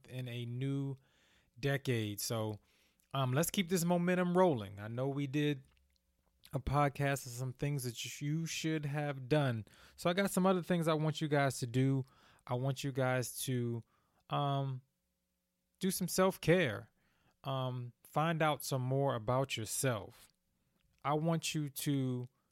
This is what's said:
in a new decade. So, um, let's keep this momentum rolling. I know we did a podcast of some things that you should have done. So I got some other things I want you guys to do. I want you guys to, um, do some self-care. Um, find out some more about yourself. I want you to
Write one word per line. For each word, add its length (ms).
in 200
a 180
new 520
decade. 600
So, 380
um, 180
let's 160
keep 200
this 140
momentum 540
rolling. 440
I 60
know 200
we 180
did 360
a 60
podcast 680
of 60
some 220
things 320
that 360
you 240
should 400
have 420
done. 380
So 160
I 20
got 160
some 160
other 160
things 260
I 60
want 280
you 60
guys 320
to 80
do. 380
I 80
want 300
you 80
guys 540
to, 380
um, 520
do 120
some 160
self-care. 800
Um, 480
find 300
out 220
some 180
more 320
about 420
yourself. 760
I 80
want 400
you 160
to 580